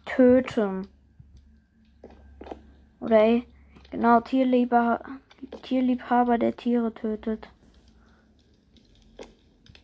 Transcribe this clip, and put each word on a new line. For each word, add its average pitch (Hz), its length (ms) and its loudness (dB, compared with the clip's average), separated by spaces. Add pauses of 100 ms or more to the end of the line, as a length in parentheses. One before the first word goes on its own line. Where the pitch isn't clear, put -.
töten. 247 840 2 (2000)
Oder 226 200 2
ey, 233 280 2 (440)
genau, 233 300 2
Tierliebha-, 247 840 0 (560)
Tierliebhaber, 247 760 0
der 233 180 -2
Tiere 233 380 -2
tötet. 220 520 -8 (2250)